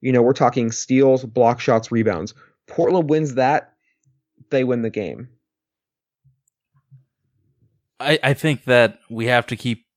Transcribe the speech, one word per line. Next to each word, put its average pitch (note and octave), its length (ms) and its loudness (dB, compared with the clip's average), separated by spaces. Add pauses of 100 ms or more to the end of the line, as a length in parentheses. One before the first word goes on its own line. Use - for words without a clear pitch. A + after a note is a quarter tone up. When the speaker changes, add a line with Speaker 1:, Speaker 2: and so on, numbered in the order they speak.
Speaker 1:
You C3 120 -2
know, B2 100 4
we're B2 100 4
talking A#2+ 400 0
steals, C3 520 2
block B2 360 0
shots, A2+ 320 -2
rebounds. G#2+ 400 -2 (340)
Portland E3 440 0
wins D#3 240 -2
that, C3 400 -2 (760)
they C3 140 0
win B2 160 -2
the A2+ 80 -4
game. G#2+ 400 -10 (2750)
Speaker 2:
I, D3 220 0
I C3+ 100 0
think C#3+ 340 -4
that A#2+ 340 4 (100)
we A2+ 160 -6
have A#2+ 220 2
to A#2+ 80 -6
keep A#2 280 -6 (120)